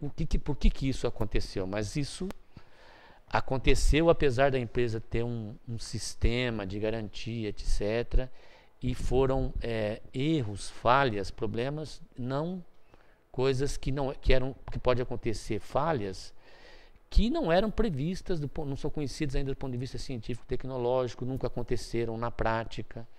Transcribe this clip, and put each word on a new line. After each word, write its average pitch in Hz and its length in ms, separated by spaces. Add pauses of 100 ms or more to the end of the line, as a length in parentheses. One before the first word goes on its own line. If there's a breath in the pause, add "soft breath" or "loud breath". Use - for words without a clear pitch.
o 143 100
que 160 160
que, - 120
por - 180
que - 140
que - 180
isso - 180
aconteceu, 104 600
mas 101 300
isso 147 300 (1040 loud breath)
aconteceu 139 800
apesar 139 420
da 131 80
empresa 117 400
ter 117 240
um, 117 320 (140)
um 113 100
sistema 113 880
de 98 140
garantia, 110 720
et - 100
cetera, 117 720 (500 loud breath)
e 127 120
foram, 131 680
é, 110 400 (140)
erros, 131 560
falhas, 117 600
problemas, 127 680 (160)
não 151 480 (680 soft breath)
coisas 135 460
que - 160
não, 139 220
que - 180
eram, 131 240 (160)
que - 60
pode 123 240
acontecer, 113 560
falhas 127 760 (760 loud breath)
que 214 200
não 285 200
eram 190 200
previstas, 175 680
do 147 100
pon-, 151 180
não 139 100
são 143 140
conhecidas 143 440
ainda 139 160
do 131 60
ponto 131 160
de 120 60
vista 123 180
científico, 117 500
tecnológico, 127 760
nunca 131 220
aconteceram 117 720
na 117 120
prática. 113 760 (100)